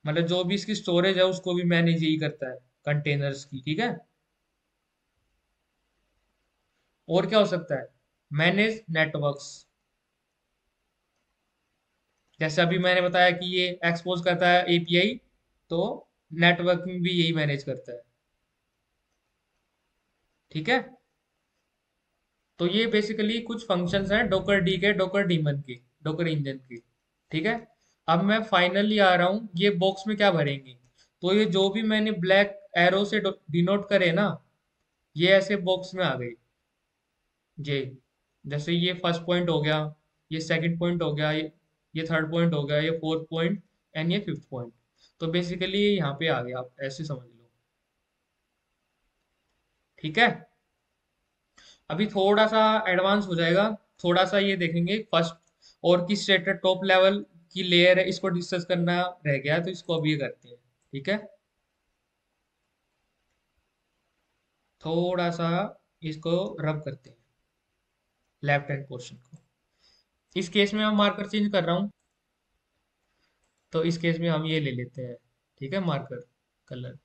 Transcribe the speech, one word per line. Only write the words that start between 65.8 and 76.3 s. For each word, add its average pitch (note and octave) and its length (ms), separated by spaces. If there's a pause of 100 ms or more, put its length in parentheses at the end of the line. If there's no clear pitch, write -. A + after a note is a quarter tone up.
इसको D#3+ 320 (260)
rub D3+ 200
करते - 280
हैं - 80 (1300)
left C#3+ 280
hand C#3 160
portion B2 300
को। - 200 (1000)
इस F#3 140
case G3+ 240
में G#3+ 100
मैं G#3+ 120
marker G3+ 320
change G#3 240
कर F#3 120
रहा E3+ 120
हूं, G3+ 140 (1800)
तो E3 100
इस E3+ 140
case E3 220
में E3+ 100
हम D#3+ 160
ये D#3+ 140
ले C#3 140
लेते B2 280
हैं, A#2+ 140 (460)
ठीक C#3 120
है, G3 80
marker C3+ 460 (400)